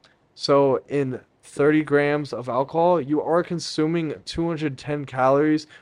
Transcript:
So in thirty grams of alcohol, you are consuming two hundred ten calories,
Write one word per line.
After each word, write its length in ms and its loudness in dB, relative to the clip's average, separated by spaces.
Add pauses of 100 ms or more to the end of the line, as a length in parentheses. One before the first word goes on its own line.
(340)
So 540 2
in 320 -4 (220)
thirty 400 2
grams 500 0
of 160 -10
alcohol, 520 0
you 220 2
are 200 2
consuming 720 -4 (100)
two 220 -4
hundred 300 -4
ten 280 -8
calories, 600 2 (160)